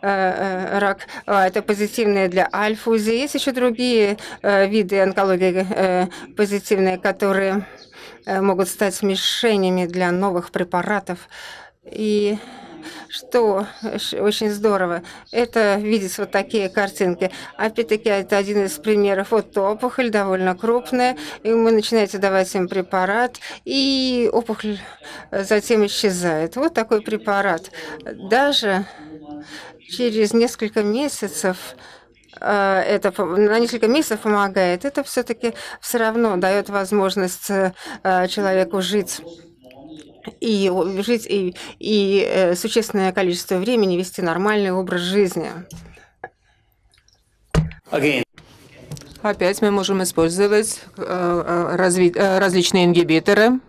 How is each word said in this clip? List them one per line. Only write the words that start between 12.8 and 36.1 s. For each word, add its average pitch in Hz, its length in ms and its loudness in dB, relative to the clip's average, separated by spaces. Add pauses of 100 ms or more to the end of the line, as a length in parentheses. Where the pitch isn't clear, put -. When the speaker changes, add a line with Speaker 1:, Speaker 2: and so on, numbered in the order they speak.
Speaker 1:
что 208 580 0 (300)
ш-, - 240 -6
очень 208 300 0
здорово, 190 520 0 (300)
это 226 440 2
видеть 208 420 -2
вот 196 120 -6
такие 202 380 0
картинки. 190 600 -2 (260)
Опять-таки, 220 520 -2
это 196 280 0
один 202 280 0
из 196 80 -4
примеров. 202 580 0
Вот 214 260 0
опухоль 214 540 0
довольно 185 440 0
крупная, 247 640 0 (260)
и 220 100 0
вы 226 200 4
начинаете 214 460 2
давать 190 360 2
им 180 140 0
препарат, 196 680 0 (260)
и 262 680 0
опухоль, 214 460 -4 (520)
э, 196 140 -4
затем 214 420 2
исчезает. 175 680 -2
Вот 311 180 0
такой 220 260 0
препарат. 202 680 -2 (600)
Даже 220 540 2 (1040)
через 220 440 0
несколько 226 480 0
месяцев, 208 720 -2 (840)
э, 196 400 2
это 196 300 0
по-, 190 140 -2
на 208 340 4
несколько 233 300 2
месяцев 240 320 0
помогает. 196 640 2
Это 277 180 -2
всё-таки 240 520 -4 (260)
всё - 180 -4
равно 220 380 2